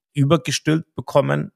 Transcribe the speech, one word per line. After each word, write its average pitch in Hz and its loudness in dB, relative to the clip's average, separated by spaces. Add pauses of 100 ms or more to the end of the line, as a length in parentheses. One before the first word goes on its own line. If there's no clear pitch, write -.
(140)
übergestülpt 156 0
bekommen, 143 -2